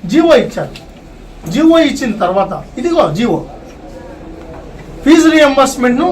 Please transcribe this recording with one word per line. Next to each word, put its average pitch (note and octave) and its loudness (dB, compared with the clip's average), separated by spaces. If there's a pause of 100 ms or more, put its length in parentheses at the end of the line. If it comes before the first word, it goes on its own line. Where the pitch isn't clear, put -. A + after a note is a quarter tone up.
జీవో D#4 4
ఇచ్చారు. E3+ -2 (760)
జీవో D#4+ 4
ఇచ్చిన C4 0 (120)
తర్వాత F#3 -2 (160)
ఇదిగో E4 0 (160)
జీవో, A3+ 0 (1700)
ఫీజు D#4+ 6
రీయింబర్స్‌మెంట్‌ను C#4 2